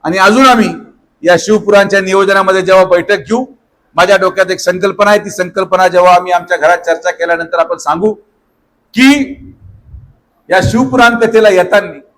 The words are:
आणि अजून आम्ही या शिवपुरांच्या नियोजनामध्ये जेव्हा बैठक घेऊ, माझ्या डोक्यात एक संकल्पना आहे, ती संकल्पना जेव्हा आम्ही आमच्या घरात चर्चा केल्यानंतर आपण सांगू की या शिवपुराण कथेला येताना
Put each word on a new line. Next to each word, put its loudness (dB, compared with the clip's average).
आणि -4
अजून 4
आम्ही 2
या 4
शिवपुरांच्या 0
नियोजनामध्ये 0
जेव्हा 4
बैठक -2
घेऊ, -6
माझ्या 2
डोक्यात -2
एक -6
संकल्पना -2
आहे, 2
ती -10
संकल्पना -4
जेव्हा 4
आम्ही 0
आमच्या -4
घरात 0
चर्चा -4
केल्यानंतर -6
आपण -2
सांगू -4
की 0
या 2
शिवपुराण 0
कथेला 2
येताना 0